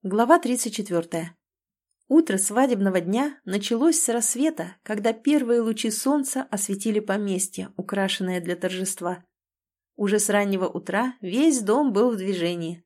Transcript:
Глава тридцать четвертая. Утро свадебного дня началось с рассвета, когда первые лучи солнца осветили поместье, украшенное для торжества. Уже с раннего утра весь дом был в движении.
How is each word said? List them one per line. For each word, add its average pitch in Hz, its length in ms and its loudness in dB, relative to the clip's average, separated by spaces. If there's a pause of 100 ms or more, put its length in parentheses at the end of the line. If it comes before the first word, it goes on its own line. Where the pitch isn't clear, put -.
Глава 233 320 4
тридцать 240 380 -2
четвертая. 170 600 -4 (720)
Утро 285 280 4
свадебного 196 600 2
дня 240 460 -2
началось 226 560 2
с - 80 0
рассвета, 240 760 -2
когда 220 300 -2
первые 240 480 2
лучи 220 300 -2
солнца 269 600 -2
осветили 202 480 -2
поместье, 196 760 -4
украшенное 190 640 -2
для 175 160 -4
торжества. 185 680 -6 (720)
Уже 208 240 2
с 208 80 0
раннего 202 400 2
утра 202 540 -4
весь 254 400 2
дом 233 320 2
был 233 180 4
в 220 60 -2
движении. 175 680 -2